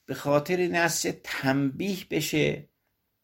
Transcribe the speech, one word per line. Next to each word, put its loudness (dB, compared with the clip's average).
به -8
خاطر 0
این 0
است 2
که -4
تنبیه 0
بشه. 0